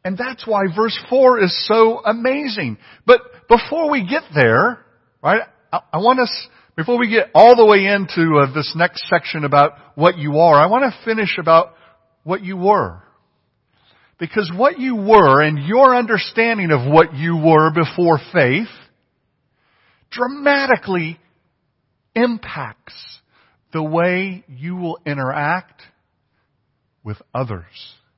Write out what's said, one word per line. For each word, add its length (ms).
And 140
that's 280
why 180
verse 220
four 320
is 260
so 380
amazing. 720
But 140
before 420
we 180
get 160
there, 500
right, 180
I, 80
I 40
want 220
us, 280
before 240
we 100
get 240
all 220
the 100
way 220
into, 500
uh, 160
this 220
next 340
section 360
about 280
what 220
you 220
are, 220
I 60
want 160
to 220
finish 340
about 360
what 180
you 140
were. 440
Because 340
what 260
you 160
were 460
and 240
your 300
understanding 760
of 200
what 220
you 240
were 340
before 480
faith 340
dramatically 1080
impacts 1040
the 120
way 640
you 280
will 300
interact 760
with 140
others. 600